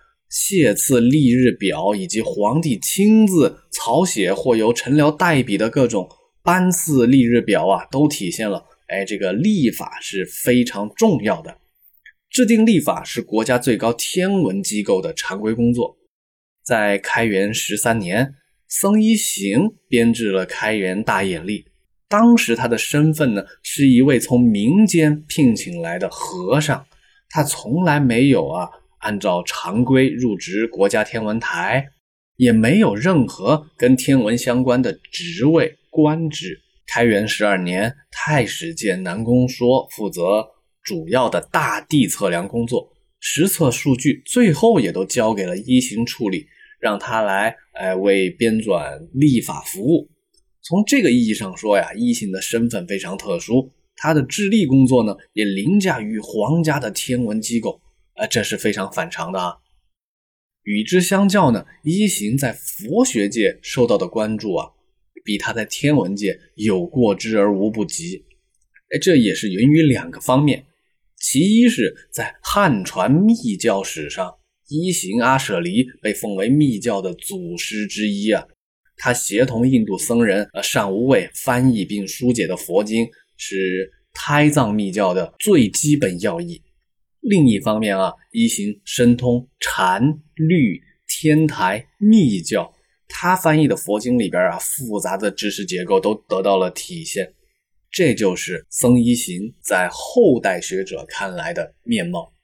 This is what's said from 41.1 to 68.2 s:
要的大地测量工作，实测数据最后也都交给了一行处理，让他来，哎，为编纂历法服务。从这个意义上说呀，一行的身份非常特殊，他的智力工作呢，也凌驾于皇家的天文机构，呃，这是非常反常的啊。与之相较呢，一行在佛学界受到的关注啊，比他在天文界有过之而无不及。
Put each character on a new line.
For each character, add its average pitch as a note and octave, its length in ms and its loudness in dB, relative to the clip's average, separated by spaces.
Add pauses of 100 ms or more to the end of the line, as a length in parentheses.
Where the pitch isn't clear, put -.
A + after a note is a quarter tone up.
要 A#2+ 180 0
的 A#2+ 140 -2 (100)
大 A#2+ 300 -2
地 C3+ 260 2
测 F#2+ 220 -2
量 F2+ 180 -4
工 A#2 180 -4
作， A#2 280 -6 (260)
实 - 280 -2
测 D3+ 240 0
数 C3 240 0
据 - 300 -2
最 A3+ 280 4
后 A3 260 4
也 F#2+ 120 0
都 F#2 120 -4
交 A2 300 0
给 G2 120 -2
了 F2+ 120 -6
一 B2+ 240 2
行 A#2 240 -4
处 A2+ 240 -6
理， F2+ 160 -6 (340)
让 G#2 200 -2
他 A2+ 220 -2
来， G#2 340 -2 (180)
哎， F#2+ 220 -4
为 F#2+ 340 2
编 A2 300 0
纂 D#2+ 540 -4
历 C3+ 280 4
法 D#2+ 200 -8
服 - 200 -12
务。 D#3+ 300 0 (500)
从 F#3+ 240 0
这 C#4 160 2
个 D#3 100 4
意 A#2+ 160 4
义 G#2+ 60 -2
上 F#2+ 240 -8
说 G#2 180 0
呀， F#2 200 0
一 A#2+ 180 0
行 G#2+ 180 -6
的 F#2+ 80 -8
身 A#2 300 -2
份 G2+ 180 -6
非 G2 120 -6
常 F#2 180 -10
特 F2+ 220 -6
殊， C3 340 -2 (220)
他 - 180 -2
的 D3+ 80 4
智 G3 260 -4
力 G3 200 2
工 C3+ 180 6
作 B2 180 4
呢， G#2 120 -4 (180)
也 G#2+ 100 -2
凌 G#2 360 0
驾 F3+ 200 -2
于 G#2+ 200 -8
皇 A2 440 -2
家 D3+ 160 -2
的 A#2 120 -6
天 B2 320 -4
文 A2 180 -4
机 A2+ 180 -4
构， G#2+ 220 -6 (340)
呃， A2 120 -4
这 A2+ 160 -2
是 G#2+ 120 -6
非 G#2+ 160 -2
常 F#2+ 200 -6
反 D#3+ 180 -6
常 E2+ 220 -10
的 F#2+ 80 -6
啊。 F2+ 180 -6 (1080)
与 G#2 200 -4
之 F3 180 0
相 G3 260 0
较 F#3 220 4
呢， G#2+ 160 -2 (180)
一 F#3+ 240 0
行 A#2 300 -2
在 C3 160 -2
佛 D3+ 500 -4
学 A#2 240 0
界 G#2 360 0
受 B2 240 0
到 G#2+ 100 2
的 F#2+ 100 -2
关 G#2+ 300 -4
注 G2+ 160 -6
啊， - 160 -6 (540)
比 G#2 140 -4
他 - 140 -6
在 A2 140 -6
天 D3 300 -2
文 G2 200 0
界 G2+ 240 -4 (160)
有 G2+ 300 -2
过 G#2+ 300 0
之 A2 240 -4
而 G2+ 160 2
无 G2+ 160 -2
不 G#2+ 120 -4
及。 F2 420 -10 (640)